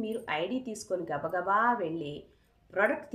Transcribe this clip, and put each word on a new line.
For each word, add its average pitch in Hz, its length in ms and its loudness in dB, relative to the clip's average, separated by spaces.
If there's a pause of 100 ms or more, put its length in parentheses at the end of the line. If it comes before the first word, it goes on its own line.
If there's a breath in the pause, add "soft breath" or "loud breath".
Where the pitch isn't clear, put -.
మీరు 220 160 -2 (220)
ఐడీ 202 160 0 (100)
తీసుకొని 190 440 -4
గబగబా 175 480 2 (240)
వెళ్ళి 156 300 -4 (600 soft breath)
ప్రోడక్ట్ 214 400 2